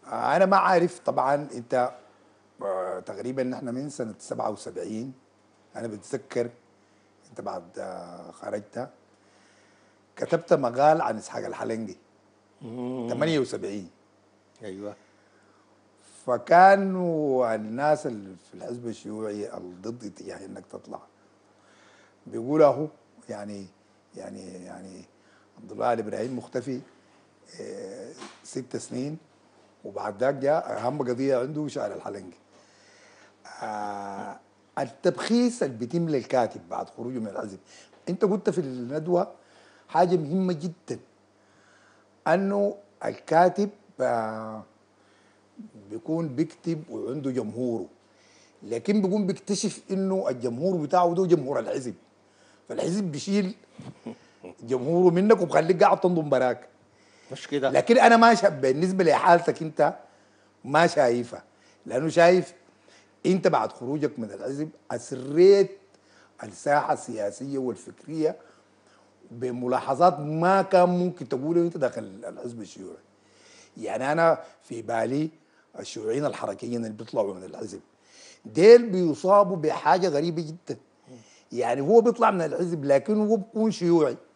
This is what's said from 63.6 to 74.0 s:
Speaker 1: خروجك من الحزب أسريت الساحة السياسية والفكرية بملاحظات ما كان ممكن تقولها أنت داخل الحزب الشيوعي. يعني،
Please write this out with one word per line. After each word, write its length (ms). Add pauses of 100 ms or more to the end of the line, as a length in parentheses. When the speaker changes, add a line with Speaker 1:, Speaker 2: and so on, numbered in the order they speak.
Speaker 1:
خروجك 480
من 120
الحزب 380 (220)
أسريت 840 (640)
الساحة 500
السياسية 640
والفكرية 800 (960)
بملاحظات 880
ما 420
كان 280
ممكن 400
تقولها 340
أنت 140
داخل 240
الحزب 600
الشيوعي. 360 (800)
يعني، 340